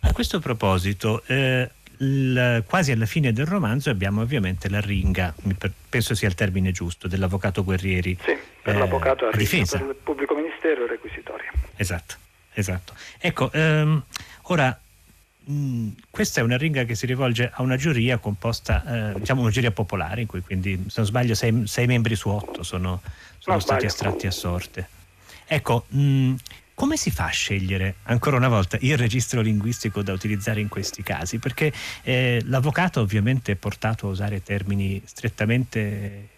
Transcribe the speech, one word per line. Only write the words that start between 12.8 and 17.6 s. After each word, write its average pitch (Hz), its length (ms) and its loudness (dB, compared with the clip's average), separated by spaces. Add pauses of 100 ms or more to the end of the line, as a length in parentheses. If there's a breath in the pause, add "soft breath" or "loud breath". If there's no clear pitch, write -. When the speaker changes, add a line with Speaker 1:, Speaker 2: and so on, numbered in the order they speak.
Speaker 1:
Ecco, 165 320 -2
ehm, 156 520 4 (400 loud breath)
ora, 143 340 2 (720)
mm, 131 400 -2 (200)
questa - 320 -2
è - 20 4
una 117 120 2
arringa 139 280 2
che 117 120 -2
si 117 100 -4
rivolge 123 480 2
a - 80 -6